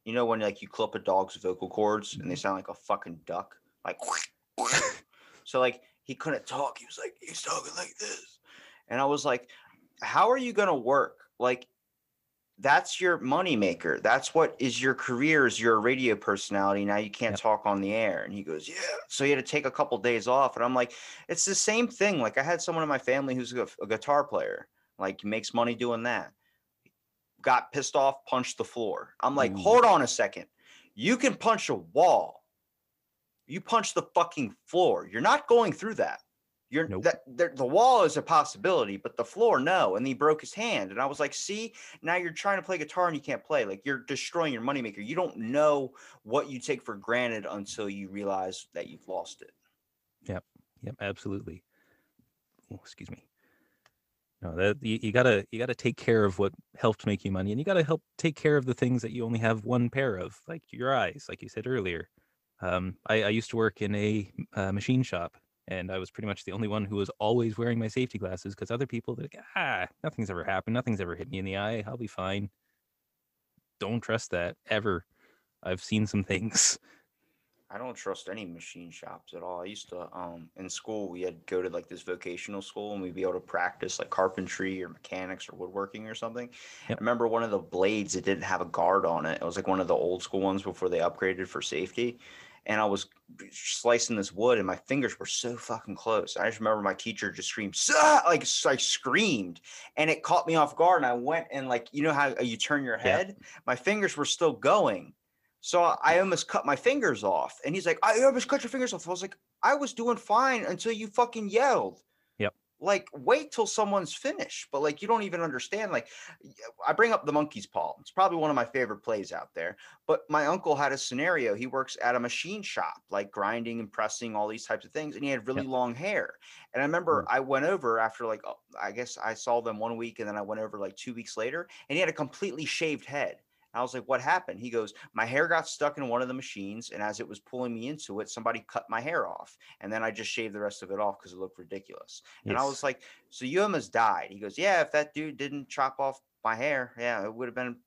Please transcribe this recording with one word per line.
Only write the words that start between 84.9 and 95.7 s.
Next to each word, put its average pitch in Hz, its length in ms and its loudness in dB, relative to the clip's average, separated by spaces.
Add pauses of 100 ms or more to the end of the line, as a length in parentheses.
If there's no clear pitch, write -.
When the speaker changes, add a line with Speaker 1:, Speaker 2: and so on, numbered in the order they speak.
Speaker 1:
or - 80 -18
woodworking 98 500 -8
or 110 80 -12
something. 120 340 -8 (400)
Speaker 2:
Yep. 110 100 -2
Speaker 1:
I - 20 -14
remember 117 260 4
one 113 160 2
of 113 80 -2
the 101 80 2
blades, 95 560 0
it 90 100 -2
didn't 92 200 0
have 92 160 0
a 90 60 -2
guard 87 380 4
on 80 220 0
it. 80 160 -2
It - 20 -4
was, 87 120 -4
like, 98 100 -4
one 95 140 2
of 87 80 0
the 87 80 4
old 90 260 0
school - 200 -4
ones 98 200 0
before 92 260 -4
they 87 120 0
upgraded 90 480 0
for - 120 -6
safety. 120 600 -4 (460)
And 107 140 2
I 107 40 4
was 101 240 0 (420)
slicing - 640 0
this 98 160 -4
wood, 113 260 4
and 104 80 0
my 92 100 -2
fingers 135 420 -2
were - 80 -10
so 120 300 -4
fucking 110 400 -8